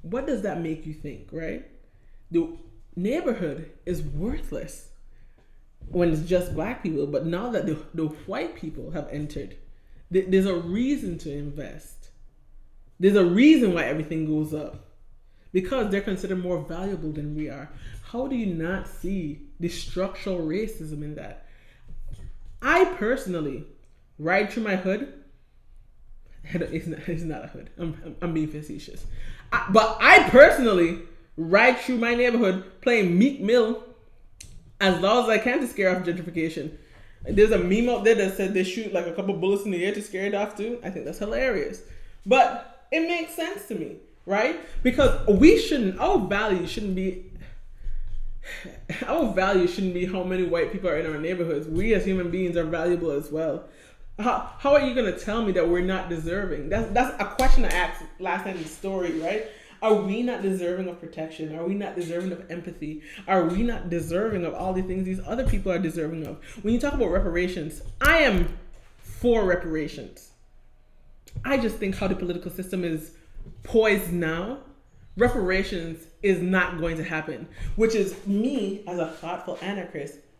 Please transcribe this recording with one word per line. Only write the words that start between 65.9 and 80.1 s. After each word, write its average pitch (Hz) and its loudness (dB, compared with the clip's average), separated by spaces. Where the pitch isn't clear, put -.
of? - -12
When 220 2
you 240 2
talk 285 0
about 214 2
reparations, 180 0
I 320 6
am 202 4
for 226 2
reparations. 156 -2
I 269 0
just 226 0
think 190 -2
how 196 -2
the 190 0
political 175 -6
system 185 -6
is 160 -6
poised 202 2
now, 175 -2
reparations 185 0
is 180 2
not 180 0
going 165 -2
to 156 -4
happen, 160 -6
which 226 2
is 196 0
me 202 -2
as 180 -6
a 160 -2
thoughtful - -10
anarchist. 175 -8